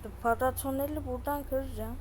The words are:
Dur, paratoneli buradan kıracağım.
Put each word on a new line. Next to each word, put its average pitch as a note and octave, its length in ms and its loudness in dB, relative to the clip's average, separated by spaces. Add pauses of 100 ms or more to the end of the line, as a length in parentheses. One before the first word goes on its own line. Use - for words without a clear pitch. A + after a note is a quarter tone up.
Dur, G#3+ 60 -8 (140)
paratoneli C4+ 840 2
buradan C#4 360 -2
kıracağım. B3 580 -2